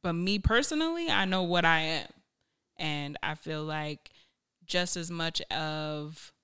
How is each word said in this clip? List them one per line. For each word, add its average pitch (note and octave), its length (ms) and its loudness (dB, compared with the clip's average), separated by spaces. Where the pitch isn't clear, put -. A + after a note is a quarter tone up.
But E3+ 100 0
me F#3+ 260 2
personally, D#4+ 680 2
I G3 160 4
know F#3 180 2
what F3 220 4
I D#3+ 140 8
am. D#3+ 280 -2
And D3 460 -4
I D#3 120 -2
feel D#3 280 -6
like D3+ 480 -6
just F3+ 320 0
as E3+ 120 -6
much E3 320 -2
of D3+ 800 -6